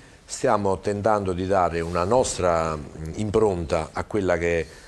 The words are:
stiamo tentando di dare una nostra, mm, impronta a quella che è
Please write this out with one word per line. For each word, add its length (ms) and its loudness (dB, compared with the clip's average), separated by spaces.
stiamo 560 0
tentando 540 0
di 120 -4
dare 360 2
una 240 -2
nostra, 720 2
mm, 20 -10
impronta 760 0
a 140 -6
quella 320 0
che 240 0
è 40 -8